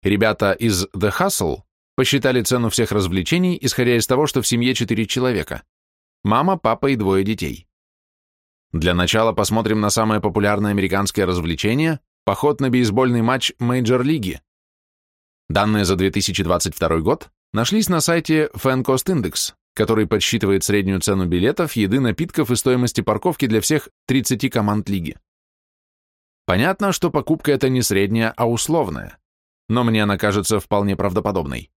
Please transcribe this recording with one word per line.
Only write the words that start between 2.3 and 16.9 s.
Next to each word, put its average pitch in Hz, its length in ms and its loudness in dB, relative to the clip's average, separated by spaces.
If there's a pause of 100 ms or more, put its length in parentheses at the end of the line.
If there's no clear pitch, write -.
цену 117 280 0
всех 113 220 0
развлечений, 101 680 0
исходя 120 360 0
из 113 100 0
того, 139 220 2
что 131 140 0
в - 40 -2
семье 123 280 0
четыре 110 320 -2
человека. 113 580 -4 (580)
Мама, 147 340 2
папа 127 340 0
и 135 60 0
двое 98 280 2
детей. 95 420 -6 (1040)
Для 87 240 0
начала 110 380 2
посмотрим 107 480 0
на 104 100 0
самое 110 300 0
популярное 104 500 0
американское 98 560 0
развлечение – 104 720 0 (260)
поход 143 360 0
на 135 100 0
бейсбольный 120 520 2
матч 123 360 0
мейджор-лиги. 123 840 0 (1080)
Данные 104 360 2
за 92 120 2
две 92 160 2
тысячи 98 320 -2
двадцать 85 320 -2
второй 82 260 0